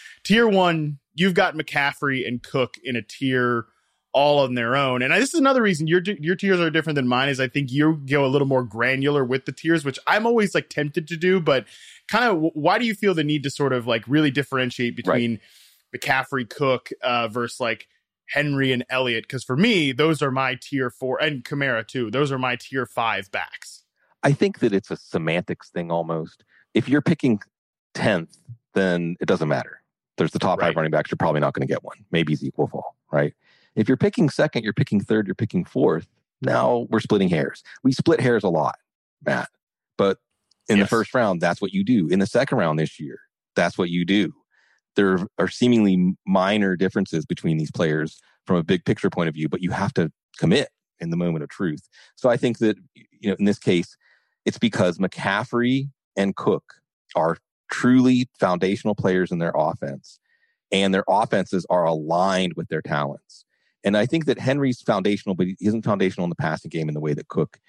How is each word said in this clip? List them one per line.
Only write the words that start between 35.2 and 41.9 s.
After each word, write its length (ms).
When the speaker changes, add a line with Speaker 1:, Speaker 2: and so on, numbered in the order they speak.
Speaker 2:
you're 80
picking 300
fourth. 420
Now 480
we're 100
splitting 300
hairs. 320
We 100
split 280
hairs 240
a 60
lot, 280
Matt. 240
But 220
in 80
the 60
Speaker 1:
Yes. 80
Speaker 2:
first 240
round, 260
that's 220
what 100
you 100
do. 260